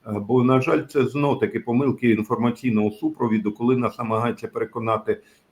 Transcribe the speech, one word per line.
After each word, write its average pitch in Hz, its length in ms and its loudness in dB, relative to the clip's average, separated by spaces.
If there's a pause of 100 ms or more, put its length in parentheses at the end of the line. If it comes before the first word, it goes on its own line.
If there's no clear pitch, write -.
е, 107 140 -4
бо, 120 220 2
на 131 180 4
жаль, 156 220 0
це 135 240 0
знов-таки 120 540 -2
помилки 123 500 0
інформаційного 110 800 0
супровіду, 110 640 -2
коли 123 240 2
нас 120 220 -2
намагаються 113 500 -4
переконати, 113 720 -4 (320)